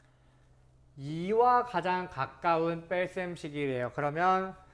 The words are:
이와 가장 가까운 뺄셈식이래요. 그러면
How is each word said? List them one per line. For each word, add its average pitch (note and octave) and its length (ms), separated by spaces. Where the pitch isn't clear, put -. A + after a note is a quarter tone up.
이와 G#3 680
가장 F3+ 440
가까운 E3 800
뺄셈식이래요. D#3 1040
그러면 F3+ 600